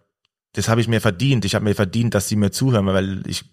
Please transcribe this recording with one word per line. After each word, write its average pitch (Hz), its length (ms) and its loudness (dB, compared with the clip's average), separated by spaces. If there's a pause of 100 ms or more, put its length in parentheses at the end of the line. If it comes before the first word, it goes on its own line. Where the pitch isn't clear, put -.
(540)
das 104 160 -2
habe 113 100 2
ich 117 80 0
mir 110 140 0
verdient. 113 420 0
Ich 98 100 -2
habe 104 120 0
mir 101 80 2
verdient, 110 400 0
dass 101 120 0
sie 110 100 -2
mir 101 160 2
zuhören, 120 340 0
weil 95 400 -2
ich - 260 -8